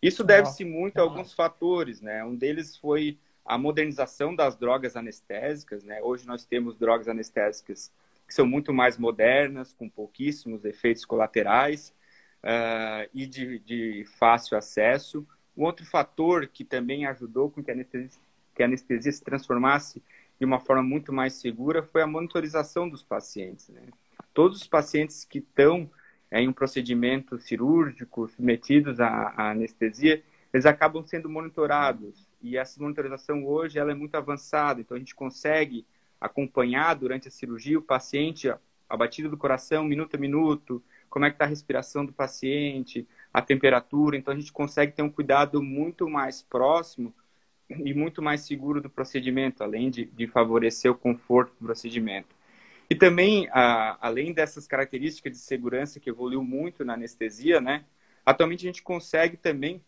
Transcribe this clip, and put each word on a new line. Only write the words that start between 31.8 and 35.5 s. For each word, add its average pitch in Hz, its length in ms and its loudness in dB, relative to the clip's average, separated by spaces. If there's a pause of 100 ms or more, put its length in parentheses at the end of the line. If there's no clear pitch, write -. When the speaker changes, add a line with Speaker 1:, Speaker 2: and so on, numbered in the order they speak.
Speaker 1:
E 120 140 -10
essa 131 260 -8
monitorização 147 640 -6
hoje, 147 320 -2
ela 147 140 -2
é - 20 -2
muito 147 220 -8
avançada, 143 640 -2
então 117 160 -12
a 123 40 -8
gente 127 140 -16
consegue 139 720 -2 (340)